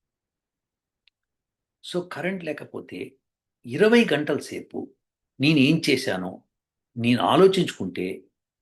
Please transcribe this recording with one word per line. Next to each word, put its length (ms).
So, 80
కరెంట్ 340
లేకపోతే 500
ఇరవై 260
గంటల 260
సేపు 260
నేను 200
ఏం 80
చేశానో 440
నేను 260
ఆలోచించుకుంటే 720